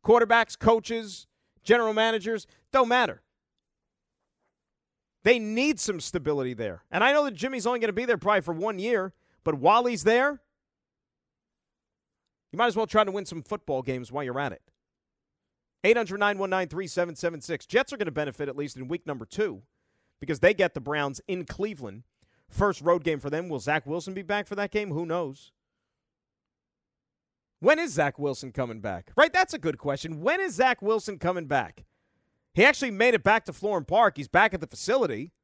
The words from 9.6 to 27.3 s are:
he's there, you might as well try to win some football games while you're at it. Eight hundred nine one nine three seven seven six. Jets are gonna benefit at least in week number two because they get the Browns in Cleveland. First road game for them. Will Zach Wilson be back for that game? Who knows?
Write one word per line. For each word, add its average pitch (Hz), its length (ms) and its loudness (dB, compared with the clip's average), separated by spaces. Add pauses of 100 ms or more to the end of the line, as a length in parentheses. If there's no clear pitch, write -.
he's 220 180 -2
there, 254 380 4 (2000)
you 151 60 -8
might 233 80 2
as 220 100 0
well 220 120 0
try 214 160 4
to 196 80 0
win 202 160 -6
some 165 160 -12
football 143 400 -6
games 123 280 -8
while 143 120 -6
you're 127 160 -6
at 135 120 -4
it. - 120 -14 (1200)
Eight 233 120 4
hundred 202 240 -4
nine 202 200 0
one 190 100 -4
nine 185 180 -2
three 175 200 -8
seven 175 280 -4
seven 170 240 -6
six. - 280 -10
Jets 262 260 -2
are 247 40 -12
gonna 196 120 -4
benefit 147 400 -6
at 131 80 -10
least 143 180 -10
in 127 120 -12
week 170 180 -8
number 131 200 -10
two 160 360 -6 (580)
because 139 200 -6
they 185 160 6
get 175 180 0
the 139 80 -8
Browns 143 460 -4
in 180 180 -6
Cleveland. 135 560 -8 (480)
First 190 320 0
road 170 220 2
game 151 160 -2
for 139 100 -8
them. 165 180 -4
Will 147 120 -6
Zach 147 260 -2
Wilson 175 300 -6
be 196 80 -8
back 202 240 -4
for 208 80 -10
that 202 160 -4
game? 208 180 -4
Who 165 160 -4
knows? 160 480 -6 (2000)